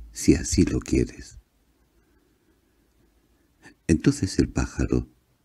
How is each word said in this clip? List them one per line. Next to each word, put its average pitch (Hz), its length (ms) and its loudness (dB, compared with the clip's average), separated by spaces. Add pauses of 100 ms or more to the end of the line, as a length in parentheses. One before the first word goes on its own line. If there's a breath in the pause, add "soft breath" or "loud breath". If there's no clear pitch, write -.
(140)
si - 220 4
así - 300 0
lo - 160 -4
quieres». - 560 -4 (2500 loud breath)
Entonces 95 520 2
el 62 100 2
pájaro 62 600 -2 (360)